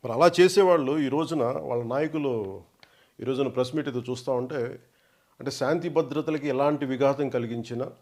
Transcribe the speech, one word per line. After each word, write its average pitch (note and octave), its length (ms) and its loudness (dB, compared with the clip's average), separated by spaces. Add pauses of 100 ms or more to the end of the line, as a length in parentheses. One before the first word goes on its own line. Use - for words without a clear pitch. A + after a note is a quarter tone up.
మరి A#2 100 -4
అలా E3 260 8
చేసేవాళ్ళు F3+ 600 6
ఈ C#3+ 80 0
రోజున D3 360 0
వాళ్ళ B2 400 -2
నాయకులు B2+ 800 -4 (580)
ఈ - 40 -10
రోజున C3 240 -2
ప్రెస్ B2+ 280 -2
మీట్ D3+ 120 -2
ఏదో B2 220 -6
చూస్తూ B2+ 220 -6
ఉంటే, B2+ 240 -4 (840)
అంటే C3 120 -8
శాంతి D#3+ 380 -2
భద్రతలకి D3+ 580 -2
ఎలాంటి C#3+ 380 0
విఘాతం C#3 440 0
కలిగించినా A#2 640 -6 (100)